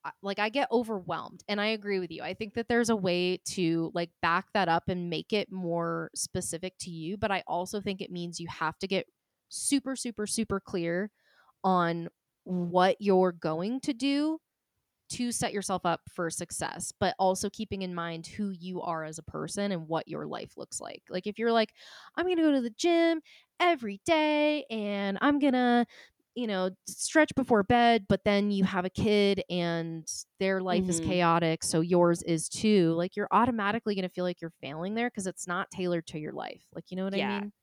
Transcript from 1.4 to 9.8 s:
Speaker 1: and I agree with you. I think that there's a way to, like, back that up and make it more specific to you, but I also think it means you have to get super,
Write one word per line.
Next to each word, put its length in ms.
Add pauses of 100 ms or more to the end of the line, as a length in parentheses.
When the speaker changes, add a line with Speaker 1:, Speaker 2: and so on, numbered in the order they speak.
Speaker 1:
and 120
I 80
agree 320
with 120
you. 100
I 120
think 200
that 140
there's 220
a 60
way 500
to, 480
like, 160 (120)
back 320
that 140
up 200
and 220
make 220
it 200
more 640
specific 680
to 100
you, 280
but 140
I 140
also 340
think 220
it 100
means 280
you 80
have 320
to 80
get 180 (420)
super, 480